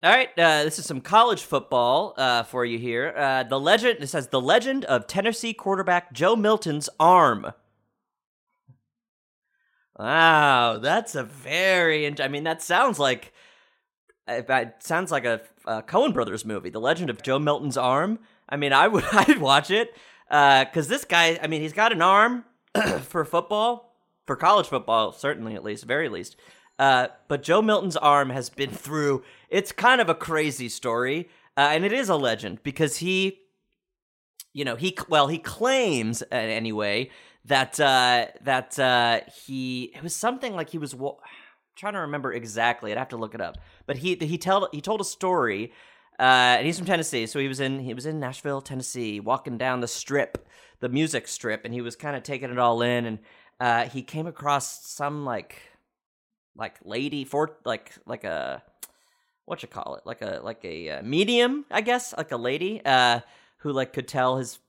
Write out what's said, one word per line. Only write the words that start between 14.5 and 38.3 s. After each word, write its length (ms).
sounds 260
like 140
a, 160
a 160
Coen 320
Brothers 300
movie, 260
The 100
Legend 300
of 120
Joe 180
Milton's 360
Arm. 440
I 80
mean, 160
I 140
would, 220
<laughs> 40
I'd 280
watch 320
it, 200
uh, 360
'cause 200
this 180
guy, 380
I 60
mean, 140
he's 100
got 200
an 100
arm 420
<clears throat> 280
for 220
football, 640
for 80
college 300
football, 440
certainly, 440
at 100
least, 200
very 260
least. 260
Uh, 300
but 140
Joe 200
Milton's 340
arm 320
has 220
been 200
through, 540
it's 240
kind 300
of 80
a 40
crazy 540
story, 640
uh, 160
and 100
it 120
is 160
a 40
legend 480
because 360
he, 420
you 140
know, 100
he, 200
well, 200
he 100
claims, 840
uh, 80
anyway, 800
that, 340
uh, 460